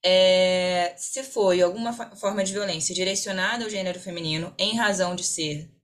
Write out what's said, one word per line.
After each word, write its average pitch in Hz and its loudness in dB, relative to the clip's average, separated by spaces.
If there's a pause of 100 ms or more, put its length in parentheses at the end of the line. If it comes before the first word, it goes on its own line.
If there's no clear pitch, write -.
é, 185 4
se - -8
foi 185 2
alguma 226 0
fa-, - -12
forma 202 -2
de 190 -4
violência 185 -4
direcionada 196 -2
ao 214 -6
gênero 185 -4
feminino 165 -6
em 170 0
razão 185 0
de 175 -6
ser 151 -4 (140)